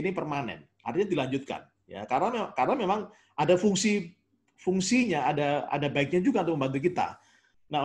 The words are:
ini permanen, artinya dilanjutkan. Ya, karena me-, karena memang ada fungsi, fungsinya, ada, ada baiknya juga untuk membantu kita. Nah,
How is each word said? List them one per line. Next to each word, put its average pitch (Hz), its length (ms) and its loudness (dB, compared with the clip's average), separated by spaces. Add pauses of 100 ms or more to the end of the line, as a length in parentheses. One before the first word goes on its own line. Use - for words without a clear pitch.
ini 190 80 -2
permanen, 143 480 -6 (240)
artinya 160 240 -2
dilanjutkan. 131 560 -4 (240)
Ya, 98 160 -10
karena 143 240 0
me-, 226 240 -4
karena 143 240 2
memang 208 240 0 (320)
ada 160 240 4
fungsi, 196 560 2 (480)
fungsinya, 185 720 2
ada, 143 400 0
ada 143 160 0
baiknya 143 320 2
juga 196 240 2
untuk 160 160 0
membantu 135 240 -2
kita. 101 320 -2 (560)
Nah, 147 120 0